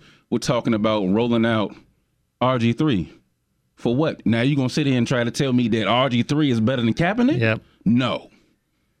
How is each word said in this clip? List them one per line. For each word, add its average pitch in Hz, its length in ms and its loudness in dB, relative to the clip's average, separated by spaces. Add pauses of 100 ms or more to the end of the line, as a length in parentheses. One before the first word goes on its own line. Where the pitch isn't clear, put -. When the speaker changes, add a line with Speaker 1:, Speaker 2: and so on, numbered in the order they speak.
(300)
Speaker 1:
were 120 80 0
talking 120 360 0
about 107 340 0
rolling 117 360 2
out 110 300 0 (640)
R 127 200 0
G 117 120 2
three. 113 400 -2 (640)
For 120 200 -2
what? 143 320 -2
Now 113 160 2
you 139 140 0
gonna 131 120 0
sit 143 180 -2
here 127 120 2
and 117 80 0
try 123 180 0
to 120 60 -4
tell 135 220 -2
me 123 160 2
that 107 180 0
R 123 220 2
G 120 140 0
three 147 280 0
is 113 100 0
better 123 220 0
than 113 120 0
Kaepernick? 226 460 0
Speaker 2:
Yep. 113 220 0 (220)
Speaker 1:
No. 117 460 0 (680)